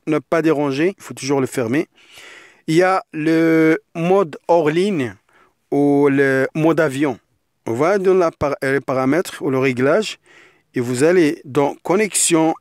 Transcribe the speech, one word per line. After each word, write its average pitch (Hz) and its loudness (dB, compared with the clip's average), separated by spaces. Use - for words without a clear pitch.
ne 151 -2
pas 165 -2
déranger. 147 0
Il - -20
faut - -14
toujours 135 -2
le 127 0
fermer. 123 -4
Il 160 0
y 175 4
a 185 0
le 160 2
mode 170 0
hors 170 2
ligne 156 -2
ou 143 2
le 135 2
mode 160 0
avion. 139 -2
On 113 -4
va 151 0
dans 185 2
la 175 2
par-, 143 -4
les 139 -2
paramètres 135 -2
ou 147 -4
le 131 0
réglage 135 0
et 131 -2
vous 123 -2
allez 165 2
dans 143 -2
connexion 165 0